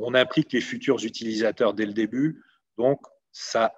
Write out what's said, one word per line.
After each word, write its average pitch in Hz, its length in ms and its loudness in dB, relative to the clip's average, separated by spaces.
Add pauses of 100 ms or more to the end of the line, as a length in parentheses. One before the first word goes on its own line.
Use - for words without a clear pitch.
on 123 120 -2
implique 127 380 2
les 123 80 0
futurs 120 420 -2
utilisateurs 110 680 0
dès 104 140 -2
le 104 80 -8
début. 123 500 -2 (320)
Donc, 127 240 2 (320)
ça - 460 -2